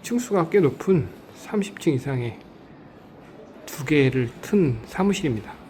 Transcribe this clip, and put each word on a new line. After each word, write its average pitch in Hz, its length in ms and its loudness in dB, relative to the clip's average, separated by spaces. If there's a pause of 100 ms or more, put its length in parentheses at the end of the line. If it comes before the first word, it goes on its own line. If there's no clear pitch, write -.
층수가 202 480 0
꽤 202 120 6
높은 151 480 2 (260)
삼십 - 460 -6
층 170 120 2
이상의 127 460 -4 (1300)
두 - 180 -10
개를 131 480 2 (100)
튼 147 440 2
사무실입니다. 180 680 -2 (160)